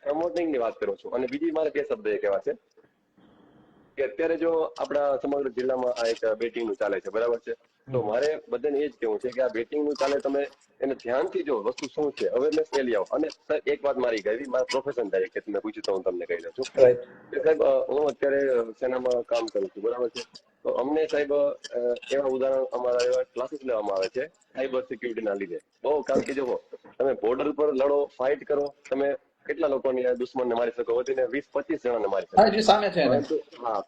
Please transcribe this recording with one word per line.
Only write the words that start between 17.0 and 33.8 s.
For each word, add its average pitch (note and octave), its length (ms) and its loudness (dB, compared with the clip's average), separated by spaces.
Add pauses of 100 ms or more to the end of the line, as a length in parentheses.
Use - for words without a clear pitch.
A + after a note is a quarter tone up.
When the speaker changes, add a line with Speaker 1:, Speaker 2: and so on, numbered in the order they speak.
Speaker 1:
સાહેબ, D#3 200 4
અ, C3 280 4
હું D3 160 2
અત્યારે C#3 420 0 (300)
સેનામાં B2+ 420 0
કામ A#2 260 0
કરું G2 200 -2
છું, G2 160 -10
બરાબર B2 240 0
છે? A#2+ 140 -8 (420)
તો B2 60 -2
અમને D3 380 0
સાહેબ, D3 260 0
અ, C#3+ 220 2 (560)
એવા C#3 140 2
ઉદાહરણ, C3 380 2
અમારા B2 420 0
એવા B2+ 180 2
ક્લાસીસ C3 400 -8
લેવામાં G#2+ 340 -2
આવે F#2+ 100 0
છે B2+ 200 -6
સાયબર C3 540 -6
સિક્યુરિટી A#2 400 -8
ના G#2 120 -2
લીધે. F2 260 -6 (240)
બહુ, D3 180 2
કારણ C3+ 200 0
કે C#3 120 -4
જો B2+ 280 -2 (380)
તમે C3 140 2
બોર્ડર C3+ 380 0
પર D3+ 220 2
લડો, C#3+ 440 2
ફાઇટ C3+ 260 0
કરો, C#3+ 300 -2 (160)
તમે C#3 260 0 (300)
કેટલા D3+ 220 -2
લોકોને B2+ 480 2
દુશ્મનને B2 400 -2
મારી A#2+ 220 0
શકો, A#2 180 0
વધીને B2+ 300 0
વીસ B2+ 180 -4 (100)
પચીસ C#3+ 320 -2
જણાને A2+ 220 0
મારી G2 180 0
શકો. - 160 6
Speaker 2:
હા, - 60 10
જી, G#3+ 140 2
સામે G#3 280 6
છે E3+ 120 0
એને. C3+ 80 4
Speaker 1:
પરંતુ, C#3+ 260 2 (300)
હા, G#2+ 220 0